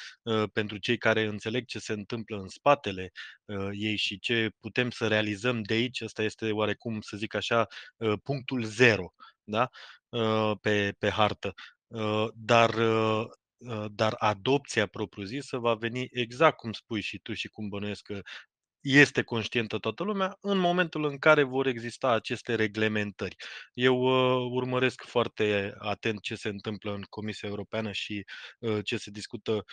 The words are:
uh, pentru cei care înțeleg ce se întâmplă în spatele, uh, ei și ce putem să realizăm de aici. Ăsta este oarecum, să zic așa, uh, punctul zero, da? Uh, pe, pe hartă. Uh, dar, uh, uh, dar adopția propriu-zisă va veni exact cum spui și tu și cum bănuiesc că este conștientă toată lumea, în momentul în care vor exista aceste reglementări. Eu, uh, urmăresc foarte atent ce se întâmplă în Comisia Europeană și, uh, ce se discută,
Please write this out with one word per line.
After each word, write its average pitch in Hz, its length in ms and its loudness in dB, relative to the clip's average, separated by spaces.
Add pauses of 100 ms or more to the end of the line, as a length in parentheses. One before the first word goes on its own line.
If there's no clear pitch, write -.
(220)
uh, 110 220 0 (100)
pentru 104 240 -2
cei 113 200 0
care 110 260 4
înțeleg 110 420 -4
ce - 140 -10
se - 140 -6
întâmplă 107 440 -8
în 95 100 -10
spatele, 95 640 0 (340)
uh, 98 260 -6
ei 104 240 -2
și 101 240 -4
ce 113 300 0 (100)
putem 123 300 -2
să 113 180 -2
realizăm 107 540 2
de 104 120 -2
aici. 120 280 0
Ăsta 110 220 -6
este 110 280 -2
oarecum, 107 500 -2
să - 160 -12
zic 107 180 -6
așa, 110 320 2 (300)
uh, 110 160 2 (100)
punctul 127 400 -4
zero, 107 500 4 (300)
da? 110 260 0 (400)
Uh, 110 420 2 (100)
pe, 104 380 2
pe 104 100 2
hartă. 101 440 0 (340)
Uh, 107 460 0
dar, 113 400 6
uh, 110 520 2 (320)
uh, 113 340 -8
dar 107 260 0
adopția 107 680 0
propriu-zisă 107 720 -8
va 117 160 2
veni 117 380 -4
exact 123 460 2
cum 113 140 -8
spui 104 300 -6
și - 180 -8
tu - 140 -10
și - 140 -8
cum 107 220 -10
bănuiesc 101 320 -6
că 101 200 -8 (640)
este 135 380 6
conștientă 110 560 -2
toată 110 260 -4
lumea, 196 380 -2
în 202 160 0
momentul 175 480 2
în 143 120 -2
care 147 260 6
vor 131 240 0
exista 120 420 -2
aceste 117 460 0
reglementări. 107 800 -2 (380)
Eu, 127 280 4
uh, 127 500 2
urmăresc 127 540 0
foarte 104 720 0
atent 104 420 -4
ce - 140 -8
se 110 140 -6
întâmplă 104 440 -6
în 101 160 -6
Comisia 107 400 -8
Europeană 101 420 -6
și, 101 340 -8 (340)
uh, 110 240 -2
ce 117 140 -4
se 104 140 -12
discută, 107 600 -4